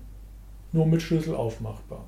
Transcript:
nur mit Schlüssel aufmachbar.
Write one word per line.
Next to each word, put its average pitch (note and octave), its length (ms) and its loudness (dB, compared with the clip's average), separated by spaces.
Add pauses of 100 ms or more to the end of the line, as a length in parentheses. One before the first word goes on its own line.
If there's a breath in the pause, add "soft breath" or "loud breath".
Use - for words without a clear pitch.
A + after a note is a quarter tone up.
(720)
nur D#3+ 140 6
mit D#3+ 160 6
Schlüssel D#3+ 320 2
aufmachbar. A2 760 -4